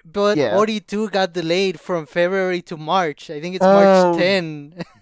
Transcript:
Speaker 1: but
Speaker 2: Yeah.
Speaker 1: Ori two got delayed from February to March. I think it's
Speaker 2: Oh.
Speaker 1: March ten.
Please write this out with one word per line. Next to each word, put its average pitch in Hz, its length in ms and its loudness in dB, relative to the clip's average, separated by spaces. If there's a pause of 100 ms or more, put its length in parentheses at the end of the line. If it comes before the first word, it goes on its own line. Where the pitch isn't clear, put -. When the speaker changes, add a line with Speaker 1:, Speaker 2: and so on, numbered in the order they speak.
Speaker 1:
but 202 320 -2
Speaker 2:
Yeah. 120 220 0
Speaker 1:
Ori 214 220 0
two 214 280 -6
got 190 240 -2
delayed 175 480 -2
from 170 240 -6
February 180 580 -2
to - 140 -14
March. 156 540 -4
I 151 100 -12
think 175 160 -10
it's 185 80 0
Speaker 2:
Oh. 190 80 6
Speaker 1:
March 190 460 6
ten. 165 560 -2 (280)